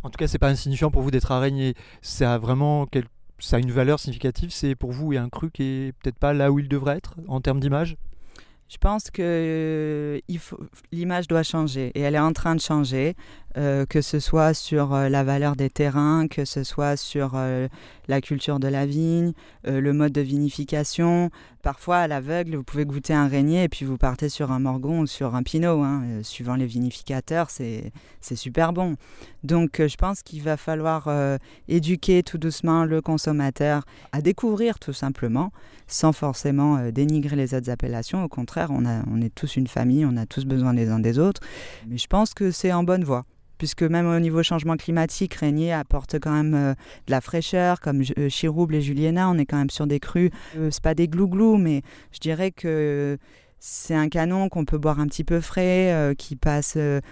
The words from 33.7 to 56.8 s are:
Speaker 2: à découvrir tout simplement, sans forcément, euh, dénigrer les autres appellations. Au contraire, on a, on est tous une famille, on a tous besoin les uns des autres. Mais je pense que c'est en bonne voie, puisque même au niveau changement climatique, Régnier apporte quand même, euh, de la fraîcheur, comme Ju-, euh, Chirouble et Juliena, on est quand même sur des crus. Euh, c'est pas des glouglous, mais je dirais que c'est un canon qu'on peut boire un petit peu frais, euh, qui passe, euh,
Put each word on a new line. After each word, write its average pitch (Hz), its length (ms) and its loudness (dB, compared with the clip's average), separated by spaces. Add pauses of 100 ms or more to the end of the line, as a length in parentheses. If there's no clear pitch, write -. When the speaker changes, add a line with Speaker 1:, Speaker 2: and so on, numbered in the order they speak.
Speaker 2:
à 143 100 -4
découvrir 214 560 0
tout - 160 -10
simplement, 135 580 -2 (360)
sans - 240 2
forcément, 143 680 2
euh, 120 140 -2
dénigrer 147 460 0
les 131 160 -2
autres 127 160 -2
appellations. 123 540 -2
Au 165 40 -2
contraire, 147 420 -4
on 131 160 0
a, 113 160 0 (100)
on 113 100 0
est 113 120 -2
tous - 220 -6
une 131 120 2
famille, 123 380 2
on 127 100 2
a 113 100 -2
tous 135 200 -6
besoin 127 280 2
les 113 160 2
uns 110 100 2
des 113 180 2
autres. 185 240 2 (460)
Mais 120 100 -8
je - 100 -6
pense 208 260 2
que 190 180 -2
c'est 180 220 0
en 175 100 2
bonne 180 200 2
voie, 127 220 -2 (320)
puisque - 260 -2
même 170 240 2
au 170 120 2
niveau 165 240 2
changement 165 320 0
climatique, 165 600 -2
Régnier 151 360 0
apporte 147 480 0
quand 151 140 -2
même, 151 220 2
euh, 139 180 2 (320)
de 127 60 -2
la 131 100 2
fraîcheur, 180 580 0
comme 139 240 0
Ju-, 135 140 -2
euh, 143 120 0
Chirouble 156 460 0
et 151 60 2
Juliena, 160 480 2
on 180 80 2
est 147 80 2
quand 147 120 -2
même 139 120 2
sur 151 180 -2
des 143 120 0
crus. 175 320 2 (260)
Euh, 156 140 0
c'est - 120 -8
pas 160 120 2
des 165 120 4
glouglous, 190 500 4
mais 156 260 2 (280)
je - 80 -16
dirais 160 320 -2
que 147 680 -2 (420)
c'est - 360 -6
un 156 140 4
canon 180 400 2
qu'on 160 160 -2
peut 151 140 0
boire 151 200 2
un 147 80 2
petit 170 160 -4
peu 170 160 2
frais, 185 540 2
euh, 147 220 2
qui - 200 -10
passe, 147 400 0
euh, 147 240 0 (120)